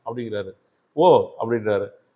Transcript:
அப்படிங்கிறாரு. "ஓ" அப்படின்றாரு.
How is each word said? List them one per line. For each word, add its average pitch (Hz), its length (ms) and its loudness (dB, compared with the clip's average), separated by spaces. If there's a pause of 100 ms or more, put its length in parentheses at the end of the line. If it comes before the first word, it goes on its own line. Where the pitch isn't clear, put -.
அப்படிங்கிறாரு. 107 460 -10 (420)
"ஓ" 147 480 4
அப்படின்றாரு. 107 480 -2 (260)